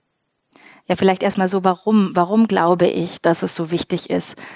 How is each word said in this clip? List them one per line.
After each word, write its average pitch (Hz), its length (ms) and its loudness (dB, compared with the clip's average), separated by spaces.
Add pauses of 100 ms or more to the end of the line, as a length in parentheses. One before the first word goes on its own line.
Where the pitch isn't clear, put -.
(840)
Ja, 180 100 -2
vielleicht 190 260 2
erstmal 196 280 0
so, 190 160 -2
warum, 190 480 2
warum 190 340 2
glaube 180 400 2
ich, - 340 -4
dass 170 220 2
es 185 100 -4
so 165 180 -8
wichtig - 380 -4
ist, - 280 -6 (180)